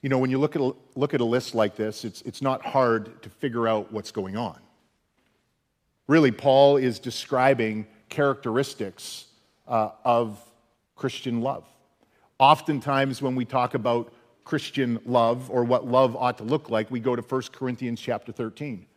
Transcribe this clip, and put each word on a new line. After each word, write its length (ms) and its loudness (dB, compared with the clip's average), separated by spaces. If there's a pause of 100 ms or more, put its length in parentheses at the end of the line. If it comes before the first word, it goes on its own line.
You 80 -6
know, 80 2
when 140 0
you 80 0
look 160 0
at 60 -2
a, 120 -2 (220)
look 180 -2
at 80 0
a 40 2
list 300 -2
like 200 0
this, 280 -6
it's, 200 -12
it's 180 -12
not 240 -4
hard 560 0
to 80 -18
figure 380 -4
out 260 -2
what's 180 -8
going 240 -8
on. 240 -6 (1500)
Really, 240 6
Paul 440 6
is 240 0
describing 880 0 (220)
characteristics, 1160 -4 (380)
uh, 260 0 (120)
of 400 0 (520)
Christian 460 -6
love. 240 -6 (720)
Oftentimes, 840 4
when 140 -2
we 100 -2
talk 300 -2
about 360 -2 (320)
Christian 600 -2
love 440 2
or 140 0
what 240 0
love 300 4
ought 220 -2
to 40 -12
look 260 -4
like, 220 -2
we 80 -6
go 160 -2
to 60 -6
First 320 -6
Corinthians 480 -8
chapter 320 -6
thirteen 640 -10